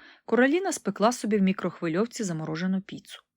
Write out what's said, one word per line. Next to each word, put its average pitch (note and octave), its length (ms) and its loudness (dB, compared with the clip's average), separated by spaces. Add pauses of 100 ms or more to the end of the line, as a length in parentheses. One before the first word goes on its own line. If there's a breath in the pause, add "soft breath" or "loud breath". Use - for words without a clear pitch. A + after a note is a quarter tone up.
(260 loud breath)
Короліна C#4+ 460 2
спекла G3+ 400 0
собі A3 260 0
в G3 40 4
мікрохвильовці F#3 840 0
заморожену E3+ 580 -2
піцу. - 400 -18 (160)